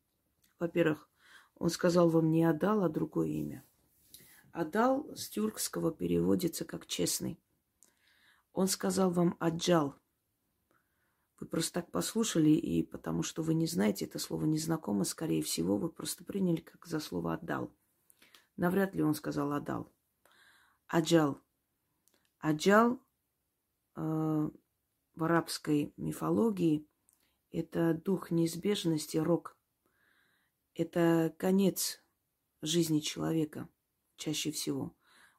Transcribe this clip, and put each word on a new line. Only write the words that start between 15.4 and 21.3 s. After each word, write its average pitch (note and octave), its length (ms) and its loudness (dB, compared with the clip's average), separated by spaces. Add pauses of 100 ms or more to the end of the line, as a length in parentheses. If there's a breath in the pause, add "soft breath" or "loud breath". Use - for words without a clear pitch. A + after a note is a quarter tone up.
всего, E3+ 340 -2
вы F#3+ 140 -4
просто - 340 -10
приняли F3+ 380 -2
как - 240 -20
за D#3+ 140 -6
слово E3+ 340 -4
«отдал». D3+ 400 -6 (840 soft breath)
Навряд F#3+ 360 0
ли D#3+ 80 -2
он D3+ 140 2
сказал D3 360 -4
«отдал». D3 400 -6 (960 soft breath)
Аджал. D#3+ 560 4 (960)